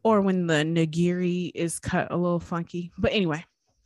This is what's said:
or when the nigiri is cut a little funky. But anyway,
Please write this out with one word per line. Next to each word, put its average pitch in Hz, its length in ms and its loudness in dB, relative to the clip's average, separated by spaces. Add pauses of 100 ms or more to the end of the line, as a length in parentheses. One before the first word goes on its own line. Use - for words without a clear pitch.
or 220 180 4
when 185 260 2
the 156 160 4
nigiri 175 920 0
is 170 260 -4
cut - 320 -2
a - 60 -2
little 175 220 0
funky. 170 580 -8
But 196 160 0
anyway, 175 320 0 (400)